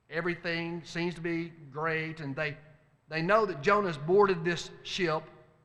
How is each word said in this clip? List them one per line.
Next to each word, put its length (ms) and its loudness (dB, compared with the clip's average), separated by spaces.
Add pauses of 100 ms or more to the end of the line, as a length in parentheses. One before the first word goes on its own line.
Everything 760 -4
seems 320 -4
to 60 -12
be 300 -4 (200)
great, 480 -4
and 160 -6
they, 220 -4 (500)
they 140 -2
know 240 4
that 160 -4
Jonah's 360 4
boarded 460 4
this 280 -2 (120)
ship, 400 -2 (420)